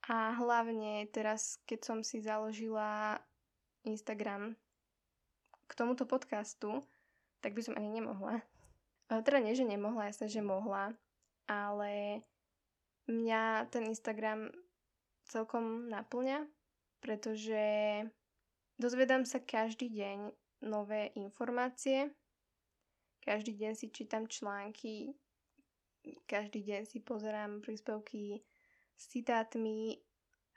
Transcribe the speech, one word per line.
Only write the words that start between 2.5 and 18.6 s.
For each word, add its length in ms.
Instagram 720
k 80
tomuto 320
podcastu, 800
tak 160
by 80
som 160
ani 240
nemohla. 400
E, 160
teda 160
nie, 160
že 80
nemohla, 480
jasné, 160
že 160
mohla, 480
ale 800
mňa 640
ten 160
Instagram 640
celkom 560
naplňa, 560
pretože 640